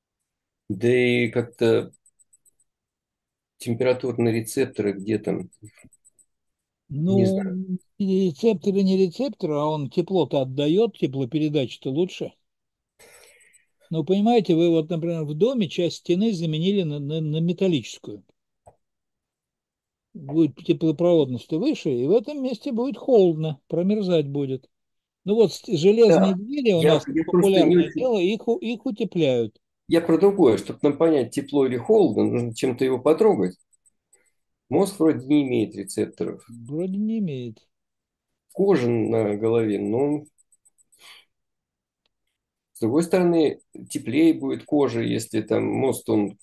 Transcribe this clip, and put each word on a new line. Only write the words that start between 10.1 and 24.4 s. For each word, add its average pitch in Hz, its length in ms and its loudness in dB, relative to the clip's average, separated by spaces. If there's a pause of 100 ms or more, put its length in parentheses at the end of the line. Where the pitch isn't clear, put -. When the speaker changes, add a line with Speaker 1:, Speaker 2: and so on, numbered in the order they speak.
Speaker 2:
отдает, 151 560 0
теплопередача-то 143 920 -4
лучше. 156 440 -4 (1600)
Ну, 160 140 -2
понимаете, 202 520 2
вы 170 140 4
вот, 160 200 2
например, 165 360 -4
в 147 100 -8
доме 214 340 0
часть 170 280 -4
стены 202 360 -2
заменили 170 500 -2
на, 147 160 -6
на, 147 220 -6
на 151 180 -4
металлическую. 165 840 -4 (1900)
Будет 151 420 -2 (100)
теплопроводность 160 840 0
выше, 185 400 -2
и 123 160 -2
в 156 40 0
этом 269 300 -2
месте 262 300 -6
будет 240 260 -4
холодно, 165 720 2
промерзать 180 600 0
будет. 139 400 -6 (560)